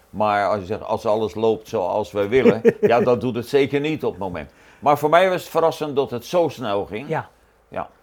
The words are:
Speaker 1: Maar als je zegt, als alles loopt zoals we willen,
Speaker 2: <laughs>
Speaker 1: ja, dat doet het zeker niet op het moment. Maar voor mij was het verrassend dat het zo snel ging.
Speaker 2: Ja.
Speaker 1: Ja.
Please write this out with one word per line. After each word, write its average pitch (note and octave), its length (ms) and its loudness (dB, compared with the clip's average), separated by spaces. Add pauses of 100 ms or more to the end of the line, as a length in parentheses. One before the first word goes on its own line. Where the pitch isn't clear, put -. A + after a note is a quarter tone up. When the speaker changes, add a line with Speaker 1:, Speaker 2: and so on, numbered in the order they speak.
Speaker 1:
Maar G2+ 400 0
als G#2 100 0
je F#2 60 -8
zegt, G2 180 -6
als A2 220 -4
alles A2 300 0
loopt A2 320 0
zoals G2+ 440 -2
we G2+ 160 -2
willen, B2+ 340 4 (140)
Speaker 2:
<laughs> - 60 -20
Speaker 1:
ja, A3 180 4
dat B2 220 2
doet A#2+ 140 -2
het A#2+ 120 -6
zeker C#3 320 2
niet D3+ 240 -4
op A#2 80 -2
het F2+ 100 -10
moment. F2 300 -8 (280)
Maar - 180 2
voor D3+ 120 0
mij F3 200 6
was F3+ 120 -2
het - 100 -16
verrassend D#3 440 0
dat C3+ 160 -2
het A#2+ 140 -8
zo E3+ 240 0
snel G#2 360 -4
ging. G#2+ 240 -10
Speaker 2:
Ja. D3+ 200 -6 (380)
Speaker 1:
Ja. - 220 -10 (140)